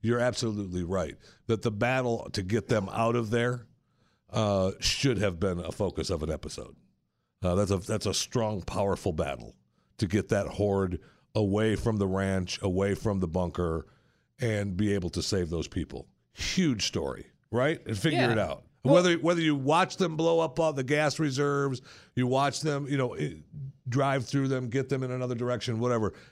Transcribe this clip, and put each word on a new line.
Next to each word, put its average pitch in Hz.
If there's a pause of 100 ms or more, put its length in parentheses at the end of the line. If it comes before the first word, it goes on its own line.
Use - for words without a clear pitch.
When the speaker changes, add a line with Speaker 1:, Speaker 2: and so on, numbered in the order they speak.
Speaker 1:
you're 120
absolutely 104
right, 85 (300)
that 110
the 117
battle 120
to 104
get 98
them 104
out 113
of 117
there, 120 (640)
uh, 101
should 123
have 92
been 90
a 82
focus -
of 80
an 80
episode. 73 (680)
Uh, 90
that's 98
a, 98
that's 98
a 95
strong, 107
powerful 98
battle 69 (440)
to 104
get 95
that 98
horde 98 (360)
away 107
from 110
the 98
ranch, 95
away 98
from 101
the 90
bunker, 82 (560)
and 101
be 101
able 90
to 87
save 90
those 82
people. - (260)
Huge 139
story, 69 (240)
right? 131
And 107
figure 147
Speaker 2:
Yeah. 117
Speaker 1:
it 110
out. 80 (200)
Speaker 2:
Well 135
Speaker 1:
Whether, 175
whether 170
you 156
watch 151
them 170
blow 165
up 160
all 160
the 135
gas 147
reserves, 143 (340)
you 127
watch 131
them, 143
you 143
know, 127
it, 131 (520)
drive 135
through 139
them, 127
get 131
them 135
in 123
another 127
direction, 120
whatever. 117 (180)